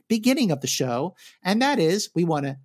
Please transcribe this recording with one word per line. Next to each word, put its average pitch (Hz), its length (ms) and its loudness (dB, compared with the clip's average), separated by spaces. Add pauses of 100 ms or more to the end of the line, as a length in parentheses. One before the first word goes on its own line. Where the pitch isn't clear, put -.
beginning 233 440 2
of 139 100 -2
the 131 60 -6
show. 131 480 -2 (260)
And 214 220 0
that 285 160 2
is, 175 340 0
we 175 120 0
wanna 139 400 -4